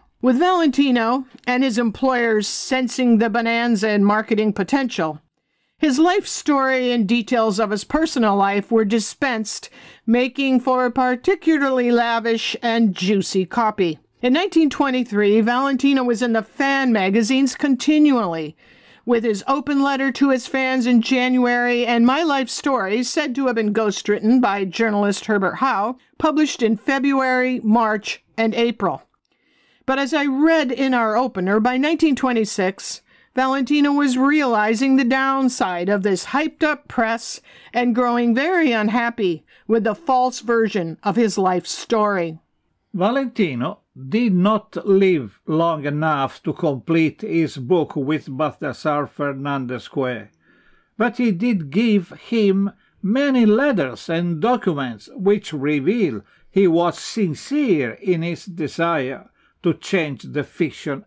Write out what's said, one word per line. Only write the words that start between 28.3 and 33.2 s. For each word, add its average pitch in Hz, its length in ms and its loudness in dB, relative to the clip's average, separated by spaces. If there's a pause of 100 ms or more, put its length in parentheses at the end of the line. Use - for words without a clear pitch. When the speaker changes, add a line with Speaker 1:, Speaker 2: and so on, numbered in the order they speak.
Speaker 1:
and 220 160 0
April. 214 520 -2 (800)
But 269 160 -2
as 277 120 -4
I 285 140 0
read 285 460 2
in 269 200 0
our 226 240 0
opener, 214 440 0
by 247 160 0
nineteen 294 400 2
twenty-six, 214 840 -2 (340)